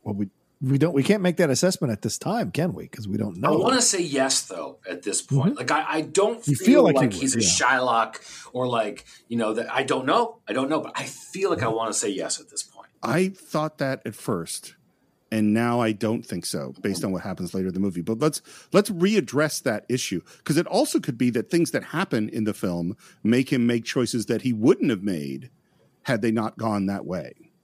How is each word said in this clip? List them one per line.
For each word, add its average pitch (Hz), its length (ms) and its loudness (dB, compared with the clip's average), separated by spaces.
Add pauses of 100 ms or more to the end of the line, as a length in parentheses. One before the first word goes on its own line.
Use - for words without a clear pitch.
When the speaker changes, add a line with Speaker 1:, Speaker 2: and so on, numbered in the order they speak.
Speaker 1:
Well, 101 120 -6
we, 101 140 -4 (320)
we 135 160 2
don't, 156 160 2
we 139 100 2
can't 202 180 4
make 180 160 2
that 170 120 4
assessment 147 420 0
at 104 100 -4
this - 160 -4
time, 185 340 -4
can 170 220 -2
we? 82 140 -10
'Cause 110 220 -12
we 196 80 -2
don't 170 260 -4
Speaker 2:
I - 60 2
Speaker 1:
know. - 80 2
Speaker 2:
wanna 247 240 2
say 190 200 2
yes, 135 420 0
though, 82 340 -12 (120)
at 90 140 -10
this 101 180 -4
point. 143 340 2
Speaker 1:
Mm-hmm. - 20 -12
Speaker 2:
Like, 123 140 -2
I, 156 140 2 (120)
I 160 40 0
don't 202 460 0
Speaker 1:
You 143 80 2
Speaker 2:
feel - 100 -4
Speaker 1:
feel 269 180 10
like 165 120 6
Speaker 2:
like 127 180 4
Speaker 1:
he - 80 -6
Speaker 2:
he's - 140 0
Speaker 1:
would, 113 80 2
Speaker 2:
a 98 40 4
Speaker 1:
yeah. - 40 4
Speaker 2:
Shylock 123 1000 0
or, 127 140 -2
like, 113 360 -2 (240)
you 117 100 -6
know, 110 160 0
that 113 200 -2
I 135 100 0
don't 131 220 -2
know. 220 320 0 (100)
I 104 60 -4
don't 135 160 0
know, 156 100 0
but - 160 -10
I 139 80 -6
feel 185 460 -6
like 165 120 0
I 120 60 0
wanna 113 260 -2
say 104 160 -2
yes 90 300 -4
at - 100 -20
this - 140 -10
point. - 240 -20 (160)
Speaker 3:
I 170 260 0
thought 156 500 -6
that 135 260 -2
at 113 100 -8
first, - 600 -6 (540)
and 107 240 2
now 120 280 2
I 110 100 2
don't 110 340 -2
think 87 200 -8
so, 67 360 -6
based 95 220 -2
on 101 80 0
what 90 100 -4
happens 131 320 -8
later 95 140 -2
in 92 60 -4
the 185 80 -2
movie. 180 200 -2
But 113 180 -4
let's, 151 220 0 (300)
let's 202 180 4
readdress 165 760 0
that 107 260 -2
issue, 120 320 -2 (240)
'cause 139 100 0
it 170 120 2
also 233 340 2
could 127 160 -6
be 123 140 4
that 110 200 -2
things 170 200 2
that 120 120 -2
happen 139 460 -2
in 110 160 -2
the 107 80 0
film 87 420 -2 (300)
make 123 260 4
him 120 160 2
make 120 160 2
choices 117 440 -2
that 113 160 -2
he 127 100 0
wouldn't 120 360 4
have 98 140 0
made 76 460 -4 (540)
had 117 180 0
they 113 100 2
not 110 260 -2
gone 107 280 0
that 98 200 -4
way. 82 280 -8 (300)